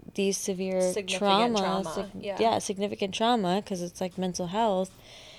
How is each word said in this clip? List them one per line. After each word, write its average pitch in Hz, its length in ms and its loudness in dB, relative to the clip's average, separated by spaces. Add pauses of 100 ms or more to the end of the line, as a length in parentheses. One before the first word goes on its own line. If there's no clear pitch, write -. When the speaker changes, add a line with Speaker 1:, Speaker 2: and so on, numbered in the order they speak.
(140)
Speaker 1:
these 196 240 0
severe 190 420 -2
Speaker 2:
Significant 185 380 0
Speaker 1:
trauma, 208 400 4
Speaker 2:
trauma, 190 360 0
Speaker 1:
sig-, 196 300 -8
Speaker 2:
yeah. 196 160 -6
Speaker 1:
yeah, 220 180 4
significant 196 560 -4
trauma, 214 520 2
'cause 180 160 -6
it's, 175 180 -8
like, 185 160 -6
mental 185 300 -4
health. 190 500 0 (420)